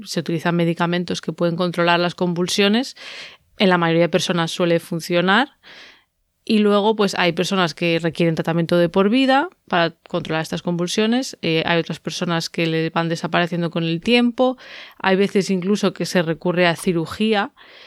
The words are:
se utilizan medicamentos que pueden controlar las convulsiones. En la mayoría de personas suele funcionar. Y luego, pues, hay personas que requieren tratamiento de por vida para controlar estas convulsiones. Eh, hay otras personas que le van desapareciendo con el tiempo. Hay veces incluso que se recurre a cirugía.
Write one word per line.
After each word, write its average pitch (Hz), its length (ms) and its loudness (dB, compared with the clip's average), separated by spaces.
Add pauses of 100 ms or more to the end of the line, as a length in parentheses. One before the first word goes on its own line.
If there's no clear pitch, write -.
se - 160 -6
utilizan 170 360 -2
medicamentos 175 640 0
que - 120 -8
pueden 170 240 -2
controlar 175 440 0
las 175 140 -2
convulsiones. 196 840 0 (600)
En 202 100 4
la 180 80 4
mayoría 165 280 2
de 170 40 0
personas 170 420 0
suele 170 300 0
funcionar. 180 720 0 (960)
Y 220 100 4
luego, 208 360 4
pues, 202 240 0
hay 175 140 2
personas 180 420 0
que 165 260 0
requieren 165 360 0
tratamiento 170 420 0
de 175 100 4
por 196 200 2
vida 262 400 2 (200)
para 170 220 0 (180)
controlar 160 340 -4
estas 165 200 -8
convulsiones. 214 800 -2
Eh, 160 240 0
hay 170 140 2
otras 165 180 -6
personas 170 520 -4
que 170 160 -2
le 160 240 -2
van 165 180 -2
desapareciendo 170 600 -2
con 170 120 -4
el 165 180 -2
tiempo. 240 560 2 (440)
Hay 190 160 2
veces 196 340 0
incluso 190 420 0
que 170 140 -6
se 180 160 0
recurre 175 460 0
a 165 80 0
cirugía. 202 760 -2 (360)